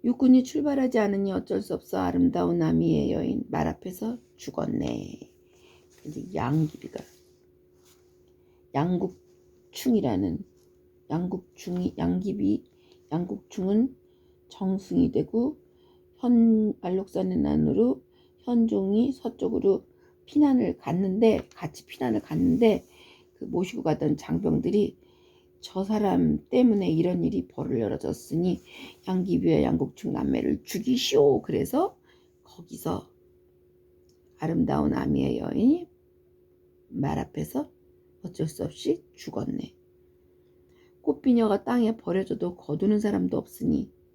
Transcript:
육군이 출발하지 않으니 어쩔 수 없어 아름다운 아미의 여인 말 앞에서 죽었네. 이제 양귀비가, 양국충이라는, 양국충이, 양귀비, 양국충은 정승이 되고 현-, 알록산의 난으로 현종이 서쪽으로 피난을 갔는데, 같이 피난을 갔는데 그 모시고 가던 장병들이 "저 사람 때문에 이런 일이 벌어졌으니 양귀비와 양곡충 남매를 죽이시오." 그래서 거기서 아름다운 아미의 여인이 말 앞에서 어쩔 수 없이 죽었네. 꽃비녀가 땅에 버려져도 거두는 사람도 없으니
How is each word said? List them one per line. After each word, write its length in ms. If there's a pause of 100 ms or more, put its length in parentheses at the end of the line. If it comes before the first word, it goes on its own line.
육군이 400
출발하지 560
않으니 320
어쩔 300
수 120
없어 260
아름다운 640
아미의 500
여인 380
말 180
앞에서 500 (180)
죽었네. 960 (720)
이제 280
양귀비가, 680 (1700)
양국충이라는, 1700 (680)
양국충이, 880
양귀비, 680 (480)
양국충은 840 (540)
정승이 640
되고 460 (600)
현-, 640
알록산의 560
난으로 640 (380)
현종이 760
서쪽으로 720 (400)
피난을 520
갔는데, 800
같이 300
피난을 360
갔는데 640 (500)
그 100
모시고 380
가던 340
장병들이 800 (640)
"저 220
사람 680
때문에 400
이런 340
일이 240
벌어졌으니 1120 (460)
양귀비와 560
양곡충 500
남매를 500
죽이시오." 760
그래서 560 (460)
거기서 640 (1300)
아름다운 560
아미의 460
여인이 500 (1000)
말 300
앞에서 500 (540)
어쩔 240
수 160
없이 400 (100)
죽었네. 640 (1300)
꽃비녀가 600
땅에 340
버려져도 580
거두는 440
사람도 380
없으니 540 (240)